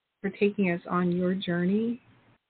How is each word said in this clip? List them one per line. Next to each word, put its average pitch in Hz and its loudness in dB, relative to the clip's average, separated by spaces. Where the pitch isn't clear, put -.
for 196 -4
taking 202 0
us 175 -2
on 180 2
your 180 0
journey. 190 0